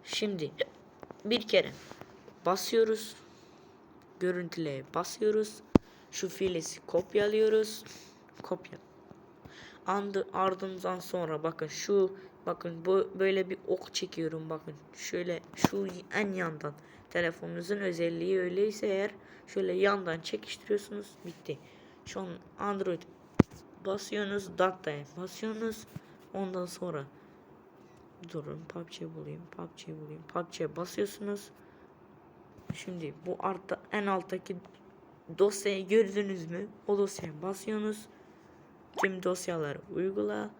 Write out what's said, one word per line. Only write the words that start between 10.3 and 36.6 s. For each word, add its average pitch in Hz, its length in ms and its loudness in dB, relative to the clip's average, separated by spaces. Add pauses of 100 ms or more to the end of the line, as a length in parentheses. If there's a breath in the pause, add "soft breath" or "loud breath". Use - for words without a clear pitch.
ardından 185 680 0
sonra 160 420 -2
bakın 165 260 0
şu, 190 480 4 (300 loud breath)
bakın 170 380 -4
bu, 190 340 6
böyle 190 320 4
bir 185 160 -4
ok - 280 0
çekiyorum 160 560 -4
bakın. 156 240 -6 (200)
Şöyle 175 460 -4 (140)
şu 196 320 2 (280)
en 202 180 2
yandan. 156 420 -2 (360 loud breath)
Telefonunuzun 170 680 0
özelliği 170 600 2
öyleyse 196 480 2
eğer 196 240 2 (360 loud breath)
şöyle 190 260 0
yandan 185 480 4
çekiştiriyorsunuz. 208 840 -4 (200)
Bitti. 160 320 -8 (460 loud breath)
Şu - 160 -6
an 185 80 -6 (300)
Android 190 440 0 (840)
basıyorsunuz. 196 720 -2
Data'ya 180 460 0 (120)
basıyorsunuz. 220 680 -6 (480 loud breath)
Ondan 185 320 -4
sonra 170 380 -6 (1300 loud breath)
durun, 147 360 -8
pubg 170 320 -10 (160)
bulayım, 151 340 -10
pubg - 380 -12
bulayım. 156 400 -12
pubg'ye 165 480 -4
basıyorsunuz. 202 720 -4 (1200 loud breath)
Şimdi 165 400 -6 (120)
bu 180 140 -2
altta, - 400 -2 (120)
en 202 140 0
alttaki 185 500 -2 (840)
dosyayı 202 500 4
gördünüz 196 580 6
mü? 175 200 -4 (200)